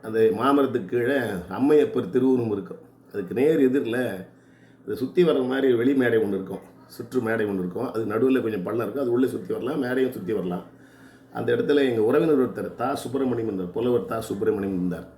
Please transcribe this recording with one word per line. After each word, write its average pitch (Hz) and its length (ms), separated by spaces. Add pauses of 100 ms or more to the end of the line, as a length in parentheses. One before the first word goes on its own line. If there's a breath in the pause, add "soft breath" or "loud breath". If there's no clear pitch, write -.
அந்த 113 180 (120)
மாமரத்துக்கு 123 540
கீழே 123 340 (300)
அம்மையப்பர் 127 600
திருவுருவம் 123 420
இருக்கும். 98 300 (320)
அதுக்கு 98 200
நேர் 147 260
எதிரில் 127 380 (920 soft breath)
அது 143 80
சுத்தி 131 280
வர்ற 135 240
மாதிரி 135 260
வெளி 120 220
மேடை 117 240
ஒண்ணு 101 180
இருக்கும், 95 260 (240)
சுற்று 120 340
மேடை 110 240
ஒண்ணு 98 140
இருக்கும். 90 320
அது 113 140
நடுவுல 120 360
கொஞ்சம் 107 220
பள்ளம் 107 180
இருக்கும், 110 220
அது 120 80
உள்ள 123 160
சுத்தி 110 260
வரலாம், 123 260
மேடையும் 127 320
சுத்தி 104 220
வரலாம். 90 300 (720 loud breath)
அந்த 117 180
இடத்துல 139 320
எங்க 117 200
உறவினர் 147 380
ஒருத்தர் 101 340
தா 131 200
சுப்பிரமணியம் 120 520
இருந்தார், 92 240
புலவர் 120 340
தா 113 140
சுப்பிரமணியம் 101 560
இருந்தார். 90 320 (100)